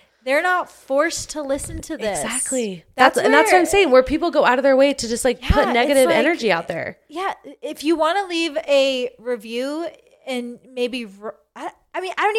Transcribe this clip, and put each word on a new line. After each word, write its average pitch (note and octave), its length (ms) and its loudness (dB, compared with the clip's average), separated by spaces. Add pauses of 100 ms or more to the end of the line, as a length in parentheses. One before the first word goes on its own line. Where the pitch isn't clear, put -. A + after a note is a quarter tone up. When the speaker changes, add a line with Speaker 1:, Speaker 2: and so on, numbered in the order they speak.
(280)
Speaker 1:
they're C#4+ 160 0
not F4+ 260 -2
forced - 600 -4
to D4+ 100 -8
listen C#4+ 420 -6
to D#4 140 -10
this. G3+ 240 -4
Speaker 2:
Exactly. A3+ 600 -4 (120)
Speaker 1:
That's C4 200 4
Speaker 2:
That's, - 100 2
and A4 80 2
that's A4 180 6
what - 40 6
I'm F4+ 60 4
Speaker 1:
where E4 40 0
Speaker 2:
saying, F#4 260 2
where B3+ 120 8
people C#4 260 -2
go D4 160 2
out B3 140 2
of C4 40 0
their C4+ 120 4
way C#4 180 4
to B3+ 140 -8
just, A3+ 180 -4
like, B3+ 160 -2
Speaker 1:
Yeah, - 100 0
Speaker 2:
put G#4 120 4
Speaker 1:
it's E4 100 0
Speaker 2:
negative C4 340 4
Speaker 1:
like, A#3+ 100 2
Speaker 2:
energy A#3 340 2
out E3+ 160 0
there. E3 300 -8 (100)
Speaker 1:
yeah, F4 260 -6 (280)
if D4 220 -10
you D#4+ 120 2
wanna E4+ 320 0
leave E4 300 -2 (100)
a C4+ 420 2 (100)
review B3 680 -6 (400)
and A#3+ 320 -8 (100)
maybe, B3 380 -6 (160)
r-, A3 120 -12 (200)
I, C#4 160 -12 (220)
I E4 80 -6
mean, F#4+ 160 -6
I - 60 0
don't G#4 160 0